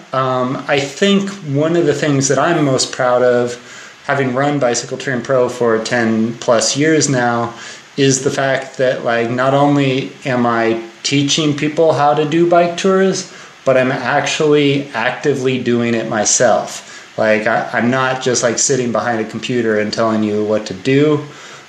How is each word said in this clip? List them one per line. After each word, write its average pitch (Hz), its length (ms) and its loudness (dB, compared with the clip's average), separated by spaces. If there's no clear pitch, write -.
Um, 127 560 -2
I 147 120 2
think 196 500 0
one 160 220 2
of 160 80 2
the 143 100 2
things 139 320 0
that 139 100 2
I'm 156 280 2
most 131 260 0
proud 123 320 2
of, 120 340 2
having 131 300 0
run 143 240 0
Bicycle 123 380 -2
Touring 127 240 -4
Pro 127 260 2
for 117 340 0
ten 113 540 0
plus 117 400 0
years 151 320 2
now, 120 460 0
is 135 300 2
the 139 40 0
fact 135 480 -4
that, 131 280 -2
like, 117 260 0
not 131 220 0
only 139 580 2
am 123 200 0
I 113 380 0
teaching 143 520 0
people 151 380 2
how 147 200 2
to 151 160 0
do 170 200 2
bike 175 260 2
tours, 190 580 0
but 131 120 4
I'm 127 160 2
actually 143 960 0
actively 127 760 -2
doing 117 300 0
it 113 160 -4
myself. - 1080 -2
Like, 107 300 2
I, 113 240 -2
I'm 117 180 0
not 131 320 0
just, 123 220 0
like, 113 160 0
sitting 123 320 0
behind 110 300 -2
a - 20 -2
computer 113 560 -2
and 107 140 -4
telling 110 280 0
you 104 220 0
what 107 220 -2
to - 80 -8
do, 139 500 2